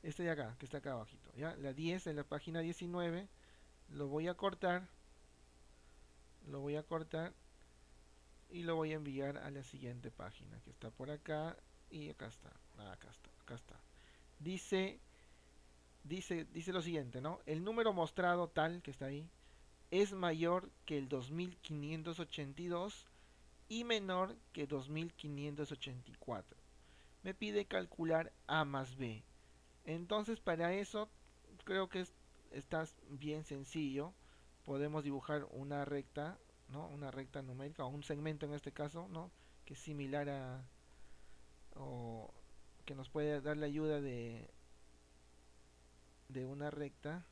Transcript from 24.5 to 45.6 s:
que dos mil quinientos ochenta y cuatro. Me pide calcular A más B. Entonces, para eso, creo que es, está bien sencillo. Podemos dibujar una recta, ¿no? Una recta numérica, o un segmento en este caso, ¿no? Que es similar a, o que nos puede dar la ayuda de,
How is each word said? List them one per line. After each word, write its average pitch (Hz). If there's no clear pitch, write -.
que 147
dos 139
mil 160
quinientos 147
ochenta 127
y -
cuatro. -
Me 190
pide 208
calcular 165
A 156
más 131
B. 117
Entonces, 208
para 170
eso, 208
creo 190
que 185
es, 180
está 160
bien 151
sencillo. 143
Podemos 147
dibujar 143
una 143
recta, 147
¿no? 151
Una 143
recta 135
numérica, 135
o 127
un 143
segmento 151
en 147
este 147
caso, 160
¿no? 175
Que 143
es 123
similar 143
a, 131
o 120
que 143
nos 131
puede 151
dar 147
la 151
ayuda 151
de, 117